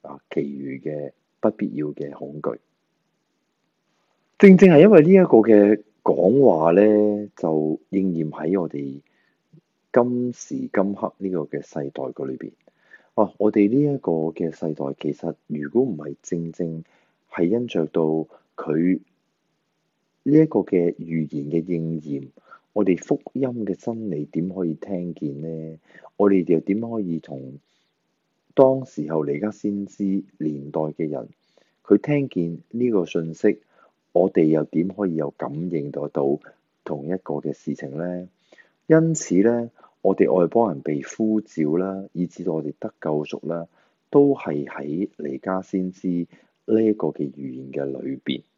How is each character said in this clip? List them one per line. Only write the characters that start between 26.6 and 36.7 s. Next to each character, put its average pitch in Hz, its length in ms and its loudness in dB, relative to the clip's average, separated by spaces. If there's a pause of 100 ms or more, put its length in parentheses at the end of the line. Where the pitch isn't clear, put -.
點 104 200 -2
可 117 200 -8
以 85 200 -6
同 67 380 -16 (920)
當 135 320 6
時 - 280 -10
候 80 120 0
彌 73 160 -4
迦 107 120 -4
先 101 340 -6
知 - 180 -8 (340)
年 73 340 -8
代 78 80 -4
嘅 78 280 -4
人， 64 200 -8 (560)
佢 104 140 6
聽 143 300 0
見 85 300 -4 (120)
呢 120 200 -2
個 92 160 0
信 82 280 -6
息， - 260 0 (520)
我 92 200 2
哋 82 120 4
又 78 200 2
點 82 240 -2
可 101 180 -6
以 85 100 -4
有 73 140 -6
感 - 220 -10 (180)
應 71 200 -6
得 71 180 -8
到 71 300 -2 (460)